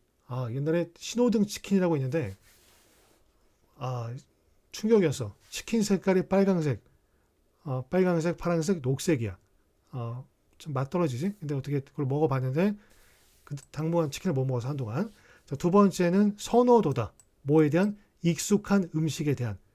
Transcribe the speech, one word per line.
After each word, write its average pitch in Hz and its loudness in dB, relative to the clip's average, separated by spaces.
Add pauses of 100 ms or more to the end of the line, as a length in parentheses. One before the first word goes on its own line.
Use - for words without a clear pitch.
(260)
아, 127 -8
옛날에 160 -2
신호등 226 0
치킨이라고 185 0
있는데, 131 -4 (1400)
아, 123 -8 (580)
충격이었어. 165 2 (140)
치킨 - -2
색깔이 190 0
빨강색, 185 2 (800)
어, 127 -4
빨강색, 175 0
파란색, 175 -2
녹색이야. 123 -2 (540)
어, 120 -10 (300)
좀 151 -10
맛 139 -2
떨어지지? 175 -2
근데 147 -6
어떻게 139 -4
그걸 147 -6
먹어봤는데, 143 0 (680)
그 143 -10 (140)
당분간 160 0
치킨을 180 -4
못 131 0
먹어서 123 -4
한동안. 139 -4 (360)
자, 139 -8
두 175 0
번째는 196 4
선호도다. 226 2 (280)
뭐에 151 4
대한? 202 2 (260)
익숙한 196 0
음식에 151 -2
대한. 110 -6 (160)